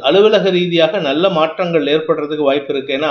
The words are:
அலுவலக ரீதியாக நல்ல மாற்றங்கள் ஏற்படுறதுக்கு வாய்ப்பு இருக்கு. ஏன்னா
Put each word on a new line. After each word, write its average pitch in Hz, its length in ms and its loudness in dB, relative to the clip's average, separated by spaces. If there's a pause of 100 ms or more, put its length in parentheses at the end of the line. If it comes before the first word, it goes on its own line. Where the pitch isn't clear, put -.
அலுவலக 190 480 4
ரீதியாக 175 500 0
நல்ல 156 300 0
மாற்றங்கள் 160 560 -2
ஏற்படுறதுக்கு 151 580 -2
வாய்ப்பு 143 280 0
இருக்கு. 139 220 -4
ஏன்னா 147 160 -2